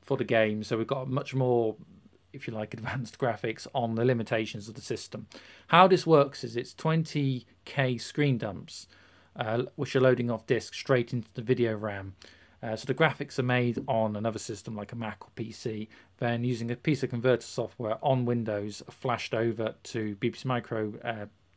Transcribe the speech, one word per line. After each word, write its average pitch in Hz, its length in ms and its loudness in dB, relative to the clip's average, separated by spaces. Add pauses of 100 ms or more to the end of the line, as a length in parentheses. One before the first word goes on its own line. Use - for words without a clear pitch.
for - 140 -2
the 123 80 -2
game, 107 400 2
so 117 140 -2
we've 113 100 -2
got 135 220 -4
much 131 260 -4
more, 120 400 2 (560)
if - 160 -14
you 117 60 -6
like, 107 200 -6
<laughs> - 20 -10
advanced 113 420 -6
graphics 113 580 -4
on 117 200 0
the 117 100 2
limitations 113 640 0
of 107 60 -16
the - 60 -14
system. - 460 -10 (400)
How 175 180 10
this 180 220 4
works 139 380 6
is 117 100 -10
it's - 180 -4
twenty 151 720 -2 (200)
K 127 320 0
screen 139 400 0
dumps, - 500 -10 (480)
uh, 117 280 0 (120)
which 135 220 0
are 127 40 8
loading 123 300 6
off 110 160 -4
disk - 280 0
straight 123 360 2
into 120 220 -2
the 127 80 -8
video 117 340 2
ram. 101 400 -8 (460)
Uh, 110 160 -4
so - 80 -12
the 139 80 -2
graphics 143 440 0
are 131 60 2
made 123 460 0
on 110 260 0
another 110 240 -4
system 110 340 -10
like 104 200 -10
a - 20 -10
Mac 110 300 -8
or - 100 -20
P 113 160 -8
C, 110 380 -8 (300)
then 120 260 0
using 117 260 -2
a 120 60 -4
piece 139 260 0
of 120 60 -2
converter 120 360 2
software 117 560 -4
on 127 220 2
Windows, 107 680 -2
flashed - 440 -4
over 113 500 -2
to 110 320 -6
B 113 140 -2
B 110 80 -6
C - 100 -8
Micro, 113 460 -2 (100)
uh, 110 220 -6 (320)